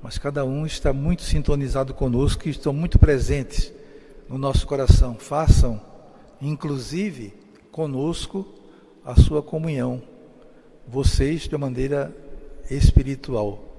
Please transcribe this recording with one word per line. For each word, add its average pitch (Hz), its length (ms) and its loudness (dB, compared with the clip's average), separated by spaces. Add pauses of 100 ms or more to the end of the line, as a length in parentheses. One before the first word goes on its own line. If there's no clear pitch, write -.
mas - 160 -10
cada 143 280 -4
um 139 200 -4
está 147 280 -2
muito 151 280 -2
sintonizado 139 720 0
conosco 131 540 0
e 151 40 -4
estão 139 200 -4
muito 160 260 2
presentes 135 760 4 (560)
no 127 80 -8
nosso 135 280 0
coração. 127 500 4
Façam, 127 680 2 (600)
inclusive, 139 920 -8 (400)
conosco 160 760 -6 (560)
a 127 160 2
sua 151 240 4
comunhão, 135 580 -6 (880)
vocês 139 540 0
de - 140 -8
uma 143 120 -4
maneira 139 480 -4 (560)
espiritual 127 920 2 (140)